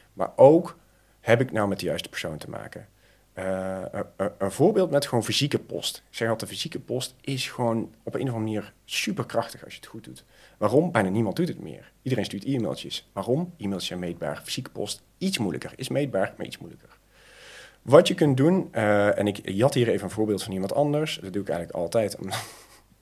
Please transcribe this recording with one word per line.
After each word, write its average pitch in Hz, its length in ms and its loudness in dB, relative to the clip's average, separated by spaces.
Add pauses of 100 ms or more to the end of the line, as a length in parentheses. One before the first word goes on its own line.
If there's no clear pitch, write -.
(140)
maar 92 220 -4
ook 156 420 8 (420)
heb 117 220 4
ik - 100 0
nou 104 160 2
met 95 120 -2
de 90 60 -6
juiste 85 240 -4
persoon 80 280 -8
te - 120 -14
maken. - 380 -14 (460)
Eh, 95 440 -4 (140)
een, 101 140 -6 (100)
een, 98 220 -2
een 98 140 -2
voorbeeld 185 400 4
met 143 140 2
gewoon 117 180 0
fysieke - 360 0
post. - 380 -8 (120)
Ik - 80 -20
zeg 113 120 0
altijd, - 220 -4
fysieke 143 280 -8
post - 420 -6
is 135 280 -6
gewoon 117 440 -2 (100)
op - 100 -8
een - 80 -4
of 135 60 -2
andere 113 160 -4
manier 107 300 -4 (120)
superkrachtig - 800 -4
als - 100 -18
je - 60 -18
het - 100 -20
goed 113 140 -16
doet. 127 200 -18 (340)
Waarom? 135 340 2
Bijna 101 180 2
niemand 101 260 0
doet - 120 0
het - 140 -10
meer. - 300 -16 (100)
Iedereen 117 240 -2
stuurt 101 200 -8
e-mailtjes. 113 680 -4
Waarom? 131 440 -2
E-mails 98 280 -6
zijn 90 140 -8
meetbaar. 85 440 -6
Fysieke - 260 -8
post - 320 -8 (160)
iets 190 200 -2
moeilijker. 87 380 -4
Is 127 140 -10
meetbaar, 120 480 0
maar - 80 -10
iets - 120 -14
moeilijker. - 320 -20 (920)
Wat 156 260 10
je 196 60 2
kunt 143 240 4
doen, 165 340 4
eh, 104 460 4
en 104 100 2
ik 98 220 -2
jat 107 240 2
hier 123 140 4
even 98 160 0
een 95 60 -6
voorbeeld 104 340 0
van 98 100 -6
iemand 95 200 -4
anders. 147 480 0
Dat 95 120 -10
doe 98 80 -2
ik - 80 -8
eigenlijk 82 300 -4
altijd. 98 380 0
<laughs> - 60 -12 (800)